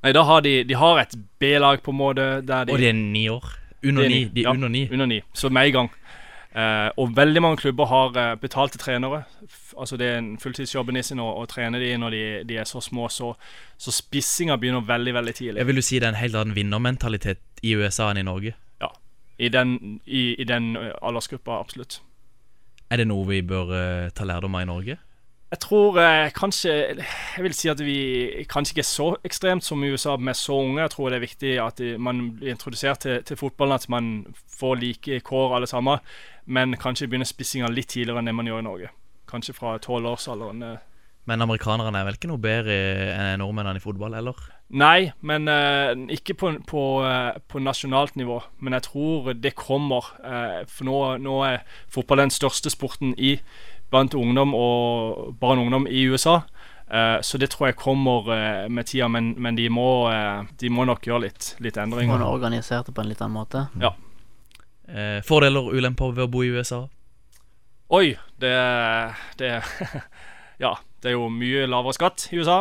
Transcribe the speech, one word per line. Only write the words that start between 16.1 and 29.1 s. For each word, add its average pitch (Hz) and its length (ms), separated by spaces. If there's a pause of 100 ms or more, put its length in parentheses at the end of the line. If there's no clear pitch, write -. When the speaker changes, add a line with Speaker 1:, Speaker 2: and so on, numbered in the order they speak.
Speaker 2:
en 107 80
helt 117 120
annen 107 200
vinnermentalitet 107 880 (180)
i 110 140
U 104 80
S 101 160
A 110 100
enn 101 80
i 95 80
Norge. 95 300 (260)
Speaker 1:
Ja, - 80 (480)
i 120 120
den, 123 580
i, 131 160 (160)
i 127 80
den, 117 320
eh, 113 240
aldersgruppa, 117 560
absolutt. - 400 (920)
Speaker 2:
Er 120 80
det 117 140
noe 98 160
vi 95 180
bør, 90 300
eh, 90 340
ta 104 160
lærdom 92 320
av 90 80
i 90 60
Norge? 98 260 (520)
Speaker 1:
Jeg - 120
tror, 208 400
eh, 156 320
kanskje, 190 400 (240)
jeg - 480
vil 175 120
si 165 120
at 147 120
vi 135 680
kanskje 143 240
ikke 147 100
er - 60
så 151 180 (180)